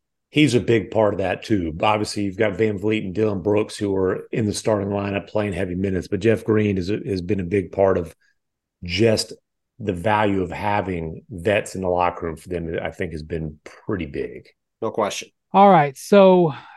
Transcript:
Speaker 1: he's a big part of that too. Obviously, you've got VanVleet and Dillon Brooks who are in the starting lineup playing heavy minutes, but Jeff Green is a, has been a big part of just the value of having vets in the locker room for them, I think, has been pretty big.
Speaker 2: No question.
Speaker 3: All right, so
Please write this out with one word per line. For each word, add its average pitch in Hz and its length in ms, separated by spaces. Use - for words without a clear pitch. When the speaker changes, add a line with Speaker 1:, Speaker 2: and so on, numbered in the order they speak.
Speaker 1:
he's 147 240
a 117 60
big 104 300
part 104 220
of 92 60
that 95 240
too. 85 360
Obviously, 107 440
you've 98 160
got 107 160
VanVleet 107 500
and 92 100
Dillon 107 280
Brooks 104 340
who 101 180
are 92 380
in 117 140
the 101 80
starting 101 340
lineup 101 400
playing 104 240
heavy 90 220
minutes, 92 340
but 101 120
Jeff 110 240
Green 107 340
is 87 100
a, 104 180
has 98 140
been 95 200
a 90 40
big 92 280
part 95 260
of 80 180
just 98 520
the 101 140
value 101 500
of 87 80
having 90 800
vets 101 460
in 95 60
the 92 60
locker 90 380
room 78 100
for - 120
them, 85 340
I 82 80
think, 80 220
has 78 100
been 78 420
pretty 90 420
big. - 420
Speaker 2:
No 110 80
question. - 380
Speaker 3:
All 196 180
right, 147 260
so 185 560